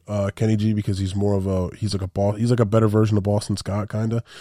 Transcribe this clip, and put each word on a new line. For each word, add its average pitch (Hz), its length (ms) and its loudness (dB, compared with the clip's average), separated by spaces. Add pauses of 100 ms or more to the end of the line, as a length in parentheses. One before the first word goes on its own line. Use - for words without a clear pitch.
uh, 101 280 -2
Kenny 110 200 2
G 107 180 0
because 104 240 -2
he's 95 180 -2
more 101 200 2
of 95 100 0
a, 92 300 0
he's 104 180 -4
like 95 80 -4
a 98 60 -4
Bo-, 101 240 0
he's 110 180 -2
like 120 100 2
a 117 60 4
better 110 220 4
version 107 300 4
of 98 60 0
Boston 101 320 0
Scott, 101 320 -6
kinda, 113 360 -4 (180)